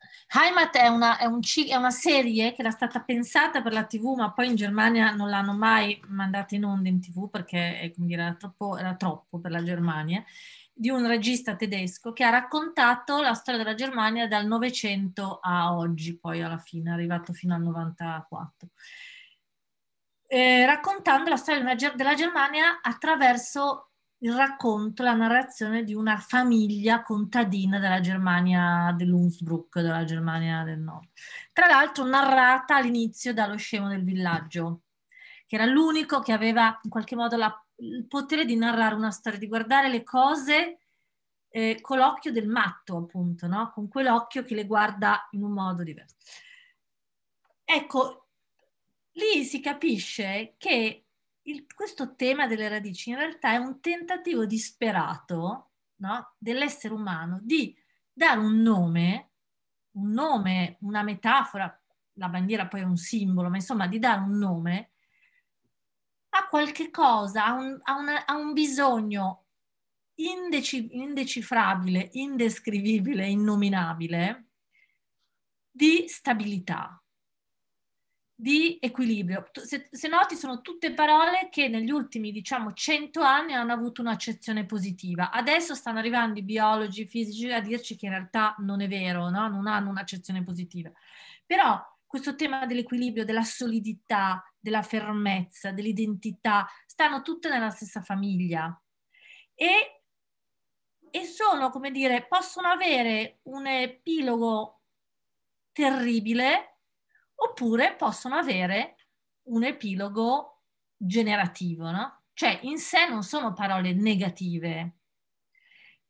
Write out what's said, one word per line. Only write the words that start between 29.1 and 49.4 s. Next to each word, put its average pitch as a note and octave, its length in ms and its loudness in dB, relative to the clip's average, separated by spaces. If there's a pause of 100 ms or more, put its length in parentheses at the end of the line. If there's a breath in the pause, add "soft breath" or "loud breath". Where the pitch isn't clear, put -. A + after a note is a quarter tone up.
della E3 220 0
Germania E3 600 -2
del D#3+ 160 -6
Nord. D#3+ 280 -12 (440 loud breath)
Tra F4+ 160 6
l'altro D4 360 6
narrata C4 720 6
all'inizio A#3+ 580 0
dallo G#3+ 240 0
scemo G#3 300 -4
del G3 160 -2
villaggio, E3+ 800 -2 (640 loud breath)
che - 80 -8
era A3 120 4
l'unico D4+ 520 4
che A#3 140 0
aveva A3+ 500 4
in A3 80 -8
qualche A3 240 -6
modo A#3 220 -2
la, A3 280 0 (120)
il A3+ 320 -10
potere C#4+ 360 0
di A#3 120 0
narrare A3+ 400 2
una G#3+ 160 -2
storia, G#3 260 -8
di G#3+ 80 -10
guardare A3+ 420 2
le A#3 140 -2
cose, D4 760 2 (680)
eh, A3 320 -2
con C4+ 180 -2
l'occhio C#4 340 4
del G#3+ 160 -2
matto, G3+ 480 -2
appunto, F3 500 -4
no? G#3+ 260 -2
Con G#3 140 -10
quell'occhio B3 560 0
che A#3+ 140 -6
le G#3+ 100 -4
guarda G#3 640 2
in G3+ 140 -6
un G#3 80 -4
modo F#3 320 -2
diverso. - 320 -14 (1500 loud breath)
Ecco, D4 600 -2 (840)
lì G#4 320 0